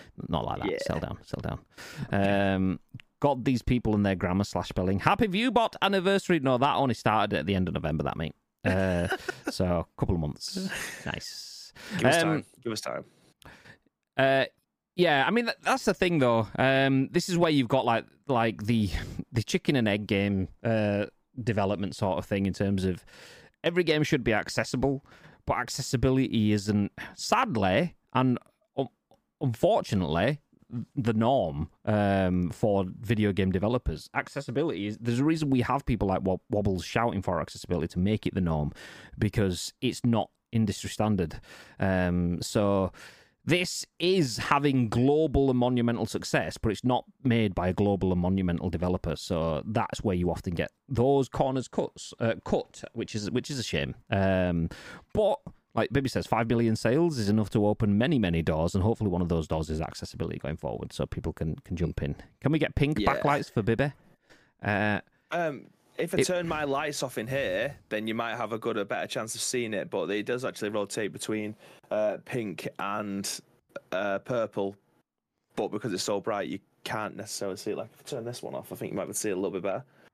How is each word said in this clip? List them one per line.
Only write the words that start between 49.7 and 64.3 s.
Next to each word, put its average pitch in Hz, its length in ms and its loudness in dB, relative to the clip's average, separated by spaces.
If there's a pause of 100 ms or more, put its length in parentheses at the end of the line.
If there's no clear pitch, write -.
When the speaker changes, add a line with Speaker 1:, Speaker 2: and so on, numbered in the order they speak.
Speaker 1:
where 98 120 2
you 87 160 2
often 85 240 -6
get 85 160 -4 (180)
those 131 400 2
corners 135 380 -2
cuts, - 520 -6
uh, 113 140 2 (100)
cut, - 400 -4 (100)
which 107 200 -6
is, 104 160 -4
which 120 220 -2
is 139 80 -4
a 110 40 -4
shame. 71 320 -2 (140)
Um, 92 600 2 (440)
but 208 260 2 (360)
like - 160 0
Bibby 135 180 2
says, 85 160 -2
five 113 220 0
billion 117 280 4
sales 143 440 2
is 101 100 0
enough 107 200 2
to 104 180 4
open 104 300 2
many, 131 200 4
many 87 240 2
doors, 80 320 0
and 92 100 2
hopefully 107 260 2
one 87 120 2
of 90 60 0
those 82 180 2
doors 80 240 -2
is 80 120 -2
accessibility - 580 -8
going 78 160 -6
forward, - 380 -8
so - 120 -2
people - 280 -6
can, 80 220 -4 (100)
can 90 100 -8
jump 82 260 -2
in. 71 140 -4 (240)
Can 139 140 2
we 160 60 2
get - 160 -2
pink 151 220 2
Speaker 2:
Yeah. 110 160 2
Speaker 1:
backlights 143 380 0
for 117 100 0
Bibby? 117 300 0 (720)